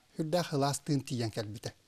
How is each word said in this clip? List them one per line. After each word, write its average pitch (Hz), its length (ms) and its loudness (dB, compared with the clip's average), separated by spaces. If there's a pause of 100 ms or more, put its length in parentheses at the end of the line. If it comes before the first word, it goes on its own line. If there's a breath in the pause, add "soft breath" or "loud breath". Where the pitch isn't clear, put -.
(160)
хүрдэ 165 260 2
хылаас 139 380 2
тыын 143 240 2
тиийэн 117 260 -2
кэлбитэ. 107 420 -6 (140)